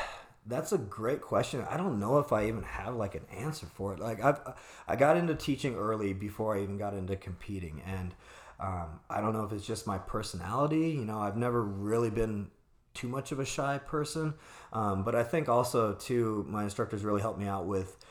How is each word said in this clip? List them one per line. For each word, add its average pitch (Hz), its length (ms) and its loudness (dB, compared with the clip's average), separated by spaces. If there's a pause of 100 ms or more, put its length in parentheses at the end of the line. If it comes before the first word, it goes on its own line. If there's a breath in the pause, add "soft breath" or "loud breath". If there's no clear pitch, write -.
(140 loud breath)
<sighs> - 320 -18
that's 123 260 -2
a 202 60 4
great 110 440 0
question. 117 480 0
I 143 80 -2
don't 165 220 0
know 117 200 4
if - 120 2
I 107 160 4
even 113 160 -2
have, 101 320 -6
like, 104 200 -2
an 76 100 -8 (100)
answer 135 300 -4
for 98 280 -6
it. 95 60 -8
Like, 110 240 -4
I've, 147 160 6 (480 loud breath)
I - 80 2
got 147 220 8
into 170 180 2
teaching 135 400 0
early 104 380 0
before 104 420 -2
I 98 60 2
even 101 160 -2
got 101 160 -2
into 98 220 -2
competing, 87 680 -8
and, 92 280 -4 (460 loud breath)
um, 87 400 -4 (100)
I - 120 0
don't 107 120 2
know 110 100 0
if 104 80 -4
it's 101 160 -6
just 110 180 -4
my 101 140 0
personality. 120 880 0
You 139 160 -2
know, 107 140 -4
I've 104 180 0
never 120 240 2
really 107 480 2
been 107 400 0 (440)
too - 140 -6
much 131 240 -4
of 139 80 -2
a 139 60 0
shy 139 320 0
person, 151 560 -2 (400 loud breath)
um, 101 300 2
but 117 120 2
I 117 80 6
think 160 240 2
also 120 460 4
too, 110 560 2
my 104 140 -2
instructors 104 400 -2
really 104 180 2
helped 104 180 0
me 101 80 -2
out 98 180 -2
with, 95 320 -2 (140 loud breath)